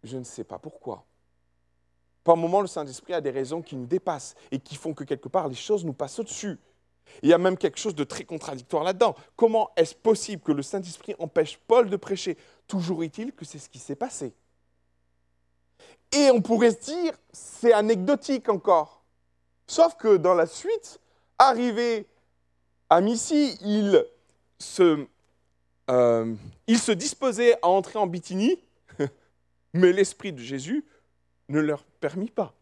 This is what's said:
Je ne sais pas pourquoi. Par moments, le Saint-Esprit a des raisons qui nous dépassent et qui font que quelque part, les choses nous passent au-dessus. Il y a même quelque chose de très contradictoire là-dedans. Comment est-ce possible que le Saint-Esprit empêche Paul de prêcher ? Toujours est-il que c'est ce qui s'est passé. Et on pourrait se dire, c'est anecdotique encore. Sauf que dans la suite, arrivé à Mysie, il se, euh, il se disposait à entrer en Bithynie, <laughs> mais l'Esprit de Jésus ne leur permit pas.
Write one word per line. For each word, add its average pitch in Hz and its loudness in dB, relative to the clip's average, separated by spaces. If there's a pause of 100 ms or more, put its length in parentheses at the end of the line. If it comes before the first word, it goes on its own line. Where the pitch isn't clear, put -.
Je 123 -12
ne 127 -12
sais 117 -14
pas - -14
pourquoi. - -14 (1200)
Par 165 6
moments, 170 0
le 196 -2
Saint-Esprit 151 -10
a 165 -2
des 139 -6
raisons 135 -6
qui 147 -14
nous 123 -10
dépassent 165 -6 (160)
et 135 -6
qui - -14
font 160 -10
que 143 -12
quelque 135 -8
part, 160 -4
les 131 -10
choses 196 -4
nous 156 -6
passent 135 -10
au-dessus. 208 -10 (640)
Il 139 2
y 165 8
a 170 6
même 185 2
quelque - -4
chose 208 -6
de 147 -4
très - -8
contradictoire 151 -8
là-dedans. 190 0 (220)
Comment 220 2
est-ce 165 2
possible 214 -2
que - -4
le 143 0
Saint-Esprit 180 -10
empêche 160 -4 (100)
Paul 240 4
de 190 -4
prêcher ? 185 -8 (300)
Toujours 170 -4
est-il 220 -10
que - -18
c'est 147 -20
ce - -20
qui - -20
s'est 143 -12
passé. 151 -10 (1800)
Et 285 6
on 233 4
pourrait 226 4
se - -6
dire, 320 -4 (200)
c'est - 0
anecdotique 220 0
encore. 175 0 (640)
Sauf 330 4
que 214 4
dans 180 4
la 165 2
suite, - -8 (380)
arrivé 240 2 (840)
à 165 6
Mysie, 240 0
il 202 4 (540)
se, 156 2 (840)
euh, 117 2 (320)
il 226 4
se 220 0
disposait 240 0
à 170 2
entrer 190 0
en 208 0
Bithynie, 185 -4 (360)
<laughs> - -10
mais 180 6
l'Esprit 190 -2
de 139 -14
Jésus 139 -8 (640)
ne 147 -2
leur 151 -4
permit 180 -8
pas. - -6